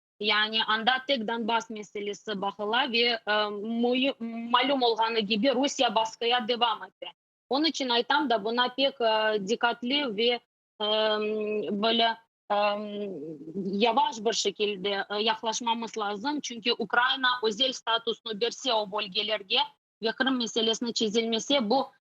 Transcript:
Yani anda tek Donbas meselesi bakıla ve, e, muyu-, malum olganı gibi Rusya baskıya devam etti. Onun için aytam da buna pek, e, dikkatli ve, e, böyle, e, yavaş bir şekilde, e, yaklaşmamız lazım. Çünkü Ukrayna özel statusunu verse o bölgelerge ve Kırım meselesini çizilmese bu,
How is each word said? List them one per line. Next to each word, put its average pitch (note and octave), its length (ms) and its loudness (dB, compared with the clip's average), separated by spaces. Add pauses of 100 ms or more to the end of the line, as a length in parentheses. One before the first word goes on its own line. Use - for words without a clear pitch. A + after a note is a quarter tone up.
(200)
Yani G#3+ 440 2
anda G#3+ 280 0 (160)
tek A#3 200 0
Donbas A#3 420 -2
meselesi G#3 720 -8
bakıla G#3+ 500 -2
ve, A#3 360 2
e, G#3 180 2 (160)
muyu-, A#3+ 540 0 (340)
malum C4 340 4
olganı A3+ 360 2
gibi A3 360 2
Rusya B3+ 400 2
baskıya A#3 520 0
devam A3+ 360 0
etti. F#3 240 -16 (420)
Onun D4 160 2
için C#4 240 0
aytam B3 400 2
da A3 140 2
buna A#3+ 260 0
pek, C4+ 320 0
e, G#3+ 460 2
dikkatli A#3+ 680 0
ve, A#3+ 220 2 (420)
e, G#3 60 -2 (840)
böyle, A3+ 460 2 (340)
e, G#3 40 2 (1000)
yavaş A3 680 2
bir A3+ 80 2
şekilde, G3+ 760 -2
e, G3+ 140 -6
yaklaşmamız A3+ 720 -2
lazım. G#3 420 -4
Çünkü A#3 380 -4
Ukrayna B3+ 500 2 (160)
özel A3+ 300 0
statusunu A3+ 680 -4
verse A#3 320 -2
o G#3+ 180 -2
bölgelerge G#3 680 -2 (440)
ve A3 80 0
Kırım B3+ 260 0
meselesini A3+ 560 -2
çizilmese A3+ 760 0
bu, C4 180 2 (240)